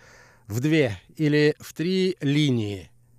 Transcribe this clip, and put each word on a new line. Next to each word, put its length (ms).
в 140
две 380
или 440
в 140
три 480
линии 680